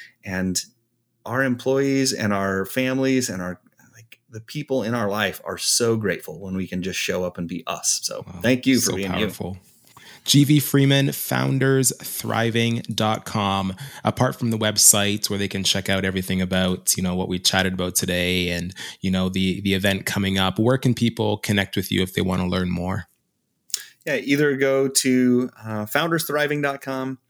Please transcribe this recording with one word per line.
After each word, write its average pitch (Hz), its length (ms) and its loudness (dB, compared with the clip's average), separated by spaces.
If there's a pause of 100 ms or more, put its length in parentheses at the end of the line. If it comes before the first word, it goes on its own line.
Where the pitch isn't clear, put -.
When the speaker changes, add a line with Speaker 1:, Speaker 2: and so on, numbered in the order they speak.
(260)
Speaker 1:
And 92 340 -2 (680)
our 123 180 -2
employees 135 720 0
and 104 200 0
our 98 320 0
families 131 640 0
and 95 120 -8
our, 90 180 -6 (340)
like, - 260 -20 (100)
the 110 120 -14
people 135 400 -4
in 113 140 -2
our 113 140 -2
life 101 360 -2
are 92 140 -6
so 117 360 2
grateful 92 440 -4
when 92 160 -8
we 95 100 -4
can 92 160 -6
just 90 160 -6
show 90 260 -2
up 90 140 -6
and 87 100 -6
be 85 200 -8
us. - 340 -2
So - 240 -8
Speaker 2:
Wow. - 160 -16
Speaker 1:
thank 127 240 2
you 131 140 6
for 101 120 0
Speaker 2:
So 90 40 -4
Speaker 1:
being 95 160 -4
Speaker 2:
powerful. 92 480 -4
Speaker 1:
you. - 100 -20 (560)
Speaker 2:
G 143 200 6
V 143 160 6
Freeman, 139 500 4
founders 135 800 2 (100)
thriving 117 800 -2 (140)
dot 110 300 0
com. 98 500 0 (300)
Apart 127 340 0
from 117 120 -2
the 110 60 -2
website 107 720 2
where 101 80 -4
they 101 120 -2
can 95 160 -4
check - 240 -2
out 95 160 2
everything 92 360 0
about, 92 540 0
you 95 80 -2
know, 90 100 0
what 92 140 -2
we 92 120 -4
chatted 92 340 2
about 92 220 -4
today 90 540 0
and, 87 240 -4 (280)
you 95 100 0
know, 92 160 2
the, 95 320 0
the 95 140 0
event 95 320 0
coming 98 320 0
up, 95 200 0
where 120 200 4
can 131 160 2
people 107 460 0
connect 101 360 0
with 95 160 -2
you 95 100 2
if 92 120 -2
they 92 80 0
wanna 92 260 0
learn 90 220 0
more? 90 400 -4 (960)
Speaker 1:
Yeah, 151 100 0
either 139 400 2
go 135 320 2
to, 127 640 4 (120)
uh, 110 260 -4
founders 165 360 0
thriving 147 380 -2
dot 139 200 -2
com, 131 380 -6 (100)